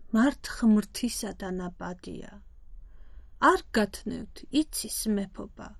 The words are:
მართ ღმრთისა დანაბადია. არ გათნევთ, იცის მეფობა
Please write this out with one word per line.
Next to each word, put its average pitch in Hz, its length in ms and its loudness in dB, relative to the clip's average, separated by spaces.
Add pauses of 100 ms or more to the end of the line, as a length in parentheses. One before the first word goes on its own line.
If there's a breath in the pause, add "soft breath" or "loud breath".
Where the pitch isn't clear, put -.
მართ 226 420 4
ღმრთისა 214 800 2
დანაბადია. 185 1000 -8 (1040)
არ 359 220 8 (120)
გათნევთ, - 600 -2 (180)
იცის - 460 0 (100)
მეფობა 202 600 -4 (100)